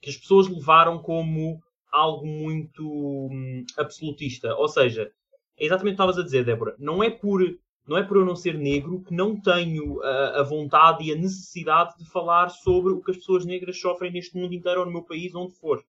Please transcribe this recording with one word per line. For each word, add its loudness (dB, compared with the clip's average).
que -12
as -10
pessoas 6
levaram 6
como -4
algo 0
muito, -8
hum, -10
absolutista. -6
Ou 0
seja, 0
é -2
exatamente 0
o -8
que 2
estavas 2
a -2
dizer, 0
Débora. -2
Não -2
é 2
por, 0
não 0
é 2
por 2
eu 6
não -2
ser -4
negro -2
que -8
não 0
tenho 0
a, 0
a 4
vontade 4
e -2
a -2
necessidade -2
de -20
falar 2
sobre 0
o -2
que -6
as -4
pessoas 0
negras -8
sofrem -4
neste -10
mundo -6
inteiro -2
ou -2
no -8
meu -8
país, -10
onde -10
for. -6